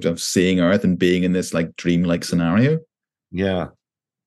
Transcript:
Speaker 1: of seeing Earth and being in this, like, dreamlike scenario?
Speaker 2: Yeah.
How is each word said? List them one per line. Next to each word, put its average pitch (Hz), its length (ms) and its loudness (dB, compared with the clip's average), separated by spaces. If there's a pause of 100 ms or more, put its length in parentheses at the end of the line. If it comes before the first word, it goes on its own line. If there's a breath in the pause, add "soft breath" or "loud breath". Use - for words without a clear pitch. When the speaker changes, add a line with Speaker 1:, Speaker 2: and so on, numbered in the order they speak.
Speaker 1:
of 82 160 -2
seeing 92 380 2
Earth 87 260 2
and 90 140 0
being 90 240 2
in 90 100 0
this, 90 200 -2
like, 82 240 -4
dreamlike 87 480 0
scenario? 101 540 0 (520)
Speaker 2:
Yeah. 92 380 -4 (580)